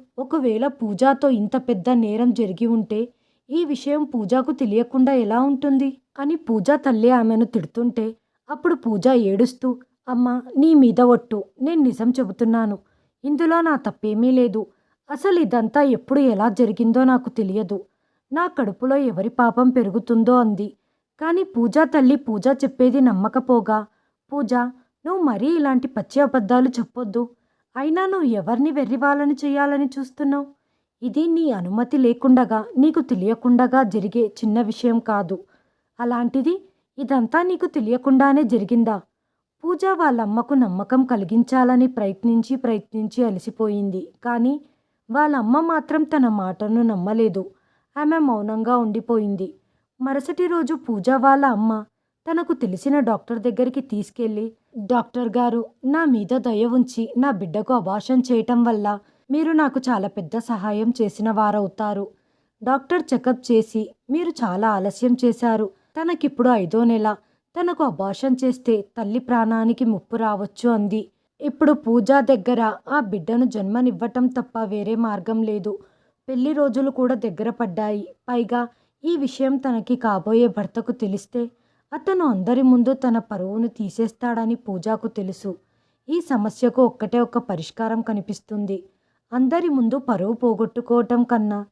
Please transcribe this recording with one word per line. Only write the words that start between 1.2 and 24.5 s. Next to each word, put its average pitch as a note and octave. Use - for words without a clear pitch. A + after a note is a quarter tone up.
ఇంత A3
పెద్ద A#3+
నేరం A#3
జరిగి G3+
ఉంటే A3+
ఈ E4
విషయం D4
పూజకు B3+
తెలియకుండా B3
ఎలా A#3
ఉంటుంది C4+
అని C#4+
పూజ A3+
తల్లి B3+
ఆమెను A3+
తిడుతుంటే A3+
అప్పుడు E4+
పూజ A3+
ఏడుస్తూ, B3
"అమ్మా, B3
నీ D#4+
మీద B3
ఒట్టు, A#3+
నేను D#4+
నిజం A#3+
చెబుతున్నాను. A3+
ఇందులో D#4+
నా D#4+
తప్పేమీ G#3+
లేదు. A#3+
అసలు F4
ఇదంతా A#3
ఎప్పుడు C#4
ఎలా A3+
జరిగిందో A#3
నాకు B3+
తెలియదు. G3+
నా E4
కడుపులో C4
ఎవరి A3
పాపం A#3+
పెరుగుతుందో" A#3
అంది. G#3+
కానీ E4+
పూజ A#3+
తల్లి D4
పూజ -
చెప్పేది C4+
నమ్మకపోగా, G#3+
"పూజ, C4